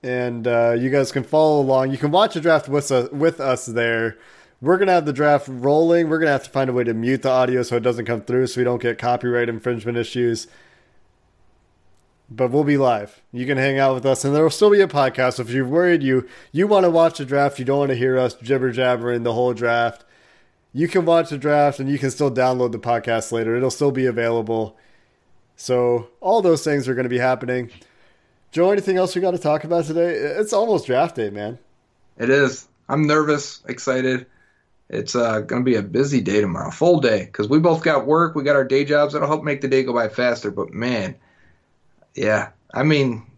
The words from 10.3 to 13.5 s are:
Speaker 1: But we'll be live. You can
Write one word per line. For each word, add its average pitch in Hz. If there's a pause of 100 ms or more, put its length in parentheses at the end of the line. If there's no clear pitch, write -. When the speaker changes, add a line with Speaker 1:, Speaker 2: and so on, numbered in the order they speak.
Speaker 1:
But 120
we'll 147
be 143
live. 117 (120)
You 123
can 135